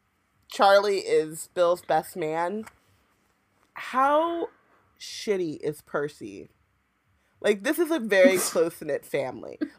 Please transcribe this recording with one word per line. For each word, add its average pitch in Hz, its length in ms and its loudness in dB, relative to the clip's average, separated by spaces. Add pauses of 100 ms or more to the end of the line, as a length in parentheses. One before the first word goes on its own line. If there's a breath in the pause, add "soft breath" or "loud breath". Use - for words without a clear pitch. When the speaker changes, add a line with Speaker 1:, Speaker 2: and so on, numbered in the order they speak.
(480)
Speaker 1:
Charlie 202 520 4
is 156 520 0
Bill's 175 300 2
best - 340 -2
man. 175 480 -4 (1120)
How 311 720 0 (500)
shitty 185 640 -6
is 151 220 -6
Percy? 143 680 -8 (920)
Like, 208 220 0
this 285 160 -2
is 320 120 0
a 320 80 0
very 190 400 6
Speaker 2:
<laughs> - 0 -
Speaker 1:
close-knit 165 680 -2
family. 127 540 -8 (200 loud breath)